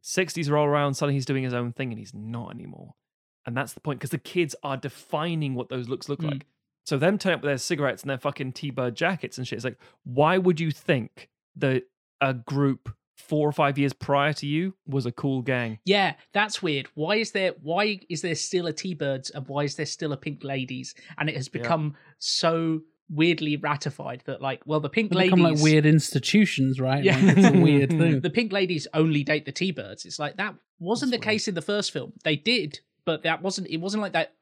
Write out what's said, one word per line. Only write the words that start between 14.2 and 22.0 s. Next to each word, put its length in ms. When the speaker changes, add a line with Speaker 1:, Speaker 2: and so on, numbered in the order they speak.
Speaker 1:
to 120
you 280
was 200
a 60
cool 300
gang? 420
Speaker 2:
Yeah, 300
that's 300
weird. 320
Why 220
is 160
there, 200
why 380
is 120
there 120
still 320
a 60
T-Birds 580
and 180
why 160
is 120
there 100
still 260
a 60
Pink 260
Ladies? 500
And 120
it 60
has 160
Speaker 1:
Yeah. 100
Speaker 2:
become 340